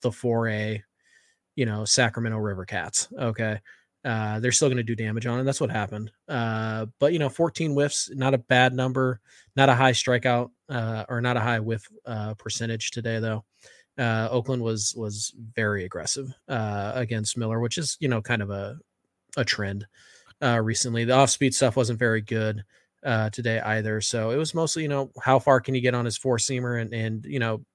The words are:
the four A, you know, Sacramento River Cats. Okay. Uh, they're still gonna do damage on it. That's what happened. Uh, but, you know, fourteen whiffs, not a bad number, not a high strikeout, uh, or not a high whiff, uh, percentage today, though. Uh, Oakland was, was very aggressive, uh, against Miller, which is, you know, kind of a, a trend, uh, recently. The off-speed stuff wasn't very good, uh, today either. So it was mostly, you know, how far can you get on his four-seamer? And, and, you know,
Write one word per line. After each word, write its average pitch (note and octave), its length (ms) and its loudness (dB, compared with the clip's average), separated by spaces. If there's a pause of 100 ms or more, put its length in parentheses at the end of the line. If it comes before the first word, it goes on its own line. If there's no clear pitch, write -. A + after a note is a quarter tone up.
the B2 100 0
four A#2 380 0
A, G#2+ 340 -2 (720)
you B2+ 100 2
know, G#2+ 200 -2
Sacramento A2+ 520 2
River G2 280 -4
Cats. - 420 -4 (100)
Okay. A2 420 -2 (440)
Uh, A2 380 -2
they're B2 100 2
still C#3+ 180 4
gonna B2 140 0
do A2+ 120 -4
damage A2+ 300 -2
on A#2+ 140 -2
it. C3 60 -2
That's C3+ 160 -2
what G#2+ 100 0
happened. G#2+ 400 -4 (160)
Uh, A2 600 -4 (120)
but, D3+ 140 4
you E3+ 60 0
know, C#3+ 100 0
fourteen D#3+ 440 0
whiffs, C#3+ 400 0
not C3+ 200 2
a C3 40 4
bad B2+ 360 4
number, B2+ 480 0 (340)
not C#3 140 8
a B2+ 60 8
high C3 180 6
strikeout, A#2+ 580 2 (180)
uh, A2+ 380 -2
or A#2+ 140 -4
not B2 160 2
a A2 40 0
high A#2 200 0
whiff, A2 260 -4 (180)
uh, A2 300 -6
percentage A2+ 560 -6
today, A2+ 280 -4
though. A2 260 -4 (500)
Uh, A2+ 360 0
Oakland B2 320 0
was, A2+ 340 -2
was G#2+ 380 -6 (180)
very G#2 320 -2
aggressive, B2+ 480 -8 (140)
uh, G#2+ 480 -4
against A2+ 420 -4
Miller, A2+ 220 -2
which A#2 180 -2
is, D3+ 220 -4
you D3+ 80 -2
know, A2+ 160 0
kind A#2 180 0
of G2 80 -6
a, G2+ 260 -8 (640)
a B2+ 80 2
trend, G2+ 400 -4 (560)
uh, A#2+ 180 2
recently. A#2 460 -2
The B2 80 4
off-speed C3 400 6
stuff B2 220 2
wasn't A#2 240 0
very A2+ 200 4
good, G#2+ 440 -2 (420)
uh, A2 240 2
today A2+ 300 -2
either. G#2+ 420 0
So A2+ 300 -2
it C3 60 0
was D#3 180 -2
mostly, E3 260 0
you D3+ 80 -2
know, C#3 220 -2 (100)
how C3 160 6
far C3 240 6
can C3 140 -2
you B2 60 0
get B2 120 2
on A#2+ 120 0
his A2 120 -2
four-seamer? B2 640 0
And, A2 100 -6
and, A2+ 340 -4
you C#3+ 120 -6
know, A2+ 260 -2 (120)